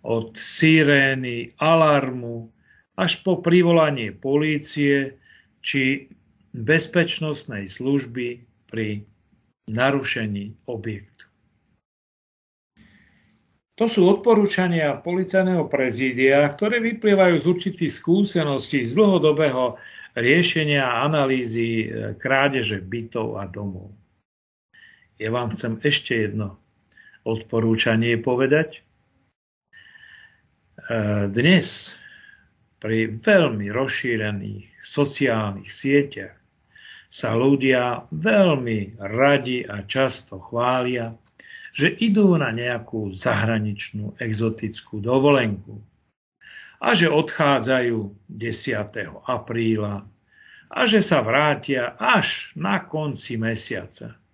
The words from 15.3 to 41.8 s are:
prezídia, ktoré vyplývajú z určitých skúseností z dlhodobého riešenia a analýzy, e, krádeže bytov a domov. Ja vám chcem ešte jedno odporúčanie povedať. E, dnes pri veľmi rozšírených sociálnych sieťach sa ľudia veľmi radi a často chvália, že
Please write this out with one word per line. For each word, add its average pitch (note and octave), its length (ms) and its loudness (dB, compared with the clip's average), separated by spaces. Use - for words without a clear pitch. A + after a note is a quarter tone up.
prezídia, C3 800 2
ktoré A3 320 -2
vyplývajú G3+ 560 4
z - 80 -4
určitých F3 480 -2
skúseností D3 880 0
z A#2 80 -4
dlhodobého D3+ 880 2
riešenia D3 640 2
a B2 240 0
analýzy, A#2 800 0
e, G#2+ 320 -6
krádeže C3 640 0
bytov A2+ 560 -6
a G2 80 -10
domov. G2 480 -12
Ja A2 160 -6
vám A#2+ 240 -4
chcem A2+ 240 -6
ešte A#2 480 0
jedno G2+ 320 -6
odporúčanie A2+ 960 0
povedať. C3+ 640 0
E, G#2 480 -2
dnes D3+ 640 2
pri A2 320 -2
veľmi A#2 640 2
rozšírených G#2+ 1080 -4
sociálnych A2+ 840 -2
sieťach C#3 680 0
sa A2+ 240 -4
ľudia B2+ 760 2
veľmi C#3 920 0
radi B2 640 0
a G2+ 160 -10
často B2+ 560 -4
chvália, B2 720 -2
že C#3+ 160 2